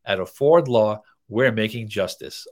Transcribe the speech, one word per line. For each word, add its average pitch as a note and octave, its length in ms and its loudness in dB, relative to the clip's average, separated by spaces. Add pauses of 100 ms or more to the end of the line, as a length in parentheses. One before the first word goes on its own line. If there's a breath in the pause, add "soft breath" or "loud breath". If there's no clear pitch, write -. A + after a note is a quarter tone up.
At G2 140 -4
Afford D3 480 2
Law, G#2+ 340 2 (260 soft breath)
we're A#2+ 240 0
making A2 380 -4
justice F#2 640 -8